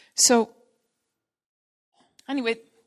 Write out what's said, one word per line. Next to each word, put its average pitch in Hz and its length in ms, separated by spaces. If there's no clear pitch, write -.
So, 233 360
anyway, 247 280